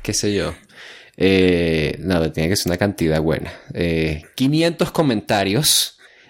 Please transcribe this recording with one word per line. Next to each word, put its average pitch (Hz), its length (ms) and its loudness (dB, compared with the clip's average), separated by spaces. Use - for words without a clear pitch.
qué 107 120 -4
sé 104 200 -2
yo, 78 200 -2
eh, 87 840 2
no, 82 320 0
tiene 80 160 -2
que 101 80 0
ser - 160 -2
una 85 60 0
cantidad 82 440 0
buena. 73 300 -2
Eh, 80 500 -2
quinientos 160 560 0
comentarios, 110 1080 0